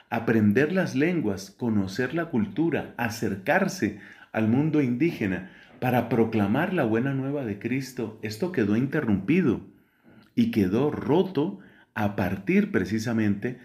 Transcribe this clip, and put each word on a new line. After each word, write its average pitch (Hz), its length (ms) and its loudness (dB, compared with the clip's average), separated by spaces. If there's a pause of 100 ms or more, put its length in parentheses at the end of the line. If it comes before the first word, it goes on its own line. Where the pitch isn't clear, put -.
aprender 113 640 2
las 160 220 0
lenguas, 131 560 -2
conocer 113 640 -2
la 165 120 -2
cultura, 123 680 -2
acercarse 120 1000 -2 (320)
al 113 160 0
mundo 147 340 2
indígena 120 680 0 (300)
para 120 280 0
proclamar 113 640 2
la 165 120 0
buena 117 280 0
nueva 135 320 -4
de 101 140 -6
Cristo, 120 640 -6
esto 139 300 -4
quedó 107 240 2
interrumpido 135 880 2 (680)
y 113 160 2
quedó 110 400 2
roto 160 680 0 (360)
a 104 200 0
partir 175 560 0
precisamente 110 960 0